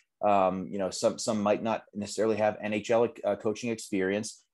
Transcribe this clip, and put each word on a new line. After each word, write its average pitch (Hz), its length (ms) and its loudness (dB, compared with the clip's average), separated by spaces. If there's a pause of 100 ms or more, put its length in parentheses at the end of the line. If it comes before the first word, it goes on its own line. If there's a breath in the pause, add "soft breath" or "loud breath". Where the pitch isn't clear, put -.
(260 soft breath)
Um, 95 440 4
you 101 80 -6
know, 95 120 -2
some, 110 300 0
some 107 220 -2
might 101 220 2
not 110 200 -2 (100)
necessarily 104 440 0
have 107 240 2
N 107 120 -4
H 107 180 -2
L, 117 160 4 (160)
uh, 101 140 0
coaching 113 340 -4
experience. 101 720 -2 (100)